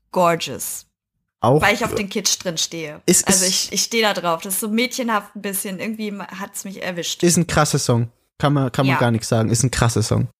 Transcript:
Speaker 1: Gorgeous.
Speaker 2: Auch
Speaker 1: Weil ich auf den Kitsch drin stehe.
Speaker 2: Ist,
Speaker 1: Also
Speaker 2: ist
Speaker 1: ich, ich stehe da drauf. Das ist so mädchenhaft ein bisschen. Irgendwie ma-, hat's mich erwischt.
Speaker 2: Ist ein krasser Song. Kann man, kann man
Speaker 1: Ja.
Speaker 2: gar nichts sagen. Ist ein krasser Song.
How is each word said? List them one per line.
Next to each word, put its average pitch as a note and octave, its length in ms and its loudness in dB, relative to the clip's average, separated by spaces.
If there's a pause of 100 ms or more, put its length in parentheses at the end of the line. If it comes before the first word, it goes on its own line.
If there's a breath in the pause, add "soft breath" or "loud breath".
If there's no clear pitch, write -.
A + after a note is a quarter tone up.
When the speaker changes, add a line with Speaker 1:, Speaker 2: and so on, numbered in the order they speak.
(120)
Speaker 1:
Gorgeous. E3 720 0 (540)
Speaker 2:
Auch C3+ 220 4
Speaker 1:
Weil G3 120 4
ich A#3 100 -2
auf G#3+ 120 -2
den G3+ 140 -4
Kitsch - 320 -2
drin E3+ 160 -6
stehe. D#3 480 -8
Speaker 2:
Ist, - 220 4
Speaker 1:
Also F#3+ 180 4
Speaker 2:
ist F#3 40 0
Speaker 1:
ich, - 240 -2
ich G3 100 -2
stehe A3+ 200 0
da G#3 100 2
drauf. E3+ 280 -2
Das F#3+ 140 -6
ist - 60 -4
so A3 80 -4
mädchenhaft A3+ 680 -2
ein G#3 60 -14
bisschen. G3 380 -6
Irgendwie G#3+ 320 -6
ma-, G3 160 -10 (120)
hat's G3 240 -10
mich G3 180 -12
erwischt. F3 420 -6
Speaker 2:
Ist F3 140 6
ein E3+ 100 4
krasser D3+ 320 2
Song. A#2 300 2 (280)
Kann D3 160 2
man, C3+ 180 2
kann C#3 140 2
man C3+ 100 2
Speaker 1:
Ja. - 40 0
Speaker 2:
gar A#2+ 120 4
nichts A2+ 160 0
sagen. A2 220 2
Ist A#2 140 2
ein C3 80 2
krasser A#2 320 2
Song. A2+ 260 0 (100)